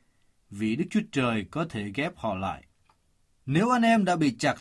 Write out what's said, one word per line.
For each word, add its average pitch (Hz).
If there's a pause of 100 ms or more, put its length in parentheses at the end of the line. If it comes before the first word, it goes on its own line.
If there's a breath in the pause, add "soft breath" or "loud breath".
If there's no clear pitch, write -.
(500)
vì 110
Đức 170
Chúa 208 (120)
Trời 117
có 160
thể 104
ghép 143
họ 107
lại. 92 (840)
Nếu 170
anh 247
em 226
đã 175
bị 147
chặt 143